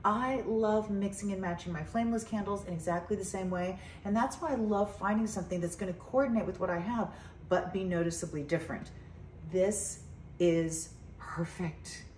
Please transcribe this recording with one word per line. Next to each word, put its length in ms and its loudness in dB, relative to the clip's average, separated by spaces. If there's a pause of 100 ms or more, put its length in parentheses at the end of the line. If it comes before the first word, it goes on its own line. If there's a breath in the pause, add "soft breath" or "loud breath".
I 440 2
love 420 4
mixing 420 -2
and 100 -2
matching 320 -4
my 100 -4
flameless 400 0
candles 420 -2
in 80 -4
exactly 420 0
the 100 -4
same 240 -2
way, 280 0 (280 loud breath)
and 100 2
that's 220 2
why 160 0
I 20 2
love 400 2
finding 320 2
something 320 -2
that's 160 -2
gonna 180 -4
coordinate 520 2
with 140 -4
what 100 2
I 100 2
have, 300 0 (400 loud breath)
but 240 4
be 100 2
noticeably 600 0
different. 480 -2 (600 loud breath)
This 480 2 (400)
is 500 6 (300)
perfect. 840 -6 (140)